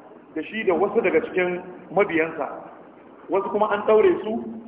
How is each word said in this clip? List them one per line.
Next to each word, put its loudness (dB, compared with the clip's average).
da -6
shi -8
da 4
wasu 2
daga 2
cikin -2
mabiyansa, 0
wasu 0
kuma 0
an -2
ɗaure 6
su -6